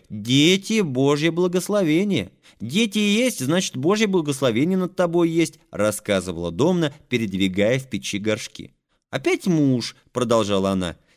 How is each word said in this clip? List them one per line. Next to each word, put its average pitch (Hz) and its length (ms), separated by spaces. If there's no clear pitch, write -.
Дети — 147 760
Божье 147 500
благословение. 180 960
Дети 196 380
есть, 214 420
значит, 156 360
Божье 202 300
благословение 147 720
над 185 160
тобой 170 340
есть", 165 300
рассказывала 90 800
Домна, 151 420
передвигая 101 720
в 131 80
печи 101 300
горшки. 107 540
"Опять 214 360
муж", 143 500
продолжала 104 580
она. 90 260